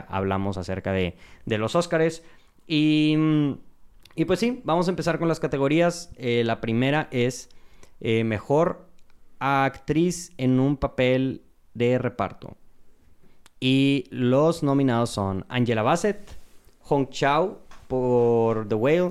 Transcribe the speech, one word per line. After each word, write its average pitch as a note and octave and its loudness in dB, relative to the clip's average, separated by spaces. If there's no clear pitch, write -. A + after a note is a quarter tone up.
hablamos G2 -2
acerca F#2+ -6
de, F#2 -2
de A2+ -2
los A2 -2
Óscares. E3 0
Y, D3+ 2
y E3 0
pues F3+ 0
sí, B3 0
vamos E3+ 0
a - 2
empezar E3 -2
con E3 0
las D#3+ -2
categorías. D3+ 0
Eh, A#2+ 0
la A2+ -2
primera B2+ 0
es, B2 -2
eh, A2+ 0
mejor C#3 -2
actriz C#3 -2
en B2+ 2
un C#3 2
papel C3 0
de A#2+ 2
reparto. - -6
Y C3+ 2
los C3+ 2
nominados C3+ 2
son F#2+ -4
Angela A#2 0
Bassett, E3+ -2
Hong C#3 0
Chau D3+ 0
por A#2 2
The A2 -2
Whale, D3+ 2